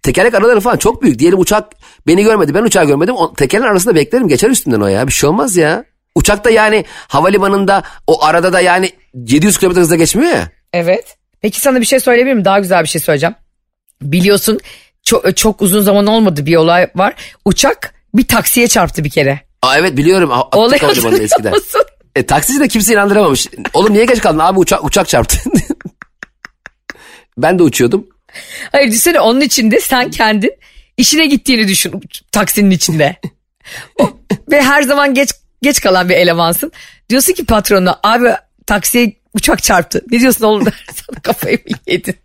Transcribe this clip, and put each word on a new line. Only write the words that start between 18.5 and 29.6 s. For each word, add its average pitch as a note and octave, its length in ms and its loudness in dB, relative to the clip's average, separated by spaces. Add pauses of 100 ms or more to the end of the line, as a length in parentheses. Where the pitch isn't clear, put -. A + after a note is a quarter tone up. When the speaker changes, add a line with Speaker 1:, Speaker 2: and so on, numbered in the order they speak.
Speaker 2:
çarptı E3+ 360 -2
bir D3+ 60 -4
kere. C#3 300 -2 (220)
Speaker 1:
Aa, C3 160 2
evet E3 180 -2
biliyorum. E3+ 340 2
Ha, A#2+ 100 0
Atatürk - 180 -2
Speaker 2:
Olayı B3 220 2
Speaker 1:
Havalimanı'nda C3 280 0
Speaker 2:
hatırlıyor G#2+ 160 2
Speaker 1:
eskiden. G#2 280 0
Speaker 2:
musun? - 300 -2 (340)
Speaker 1:
E, B2+ 100 -2
taksici B3 340 -2
de C#4+ 80 2
kimse A3 240 0
inandıramamış. G3+ 540 2 (280)
"Oğlum G3+ 180 2
niye G#3+ 120 4
geç A#3+ 160 0
kaldın?" D#3 180 2
"Abi F#3 200 2
uçak, F#3+ 260 0
uçak F#3+ 240 0
çarptı." A#2+ 360 0
<laughs> B3+ 60 -6 (1900)
Ben E3+ 200 0
de F3 40 4
uçuyordum. C#3 440 0 (680)
Speaker 2:
Hayır C#4 160 2
düşünsene B3 320 0
onun A#3+ 200 2
içinde A#3+ 400 0